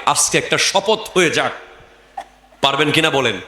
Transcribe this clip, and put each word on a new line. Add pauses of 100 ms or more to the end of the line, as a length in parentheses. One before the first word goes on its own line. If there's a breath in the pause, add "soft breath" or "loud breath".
আজকে
একটা
শপথ (140)
হয়ে
যাক। (1080)
পারবেন
কিনা
বলেন?